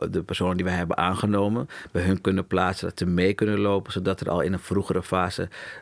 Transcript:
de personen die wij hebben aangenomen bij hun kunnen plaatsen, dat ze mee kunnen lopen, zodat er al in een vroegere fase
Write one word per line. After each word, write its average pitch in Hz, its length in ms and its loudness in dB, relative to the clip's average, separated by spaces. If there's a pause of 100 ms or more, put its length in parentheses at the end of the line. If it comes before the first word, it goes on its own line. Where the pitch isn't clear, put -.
(100)
de 82 120 0
personen 90 340 0
die 90 80 -2
wij 92 100 0
hebben 87 220 0
aangenomen 104 720 0 (240)
bij 87 100 0
hun 90 180 2
kunnen 95 260 0
plaatsen, 92 420 0
dat 90 100 -8
ze 90 80 0
mee 90 260 4
kunnen 104 260 2
lopen, 101 340 0
zodat 95 280 -2
er - 100 -4
al 87 100 2
in 82 120 2
een 92 60 0
vroegere 92 440 0
fase 90 460 0 (340)